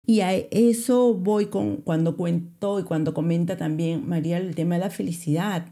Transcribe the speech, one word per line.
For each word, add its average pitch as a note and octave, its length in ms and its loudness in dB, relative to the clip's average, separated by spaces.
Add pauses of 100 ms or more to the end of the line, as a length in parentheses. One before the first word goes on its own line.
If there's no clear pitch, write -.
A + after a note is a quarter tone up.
Y A3 160 4
a F#3 120 2
eso A#3 800 4
voy G3+ 340 0
con, G3+ 300 -2
cuando E3 380 0
cuento F3 640 -2
y F3+ 40 -2
cuando D#3 300 -2
comenta E3+ 440 0
también E3 500 -2
María E3+ 300 0
el F3+ 180 -4
tema E3 200 0
de F3 60 0
la G3 80 -2
felicidad, E3+ 840 -4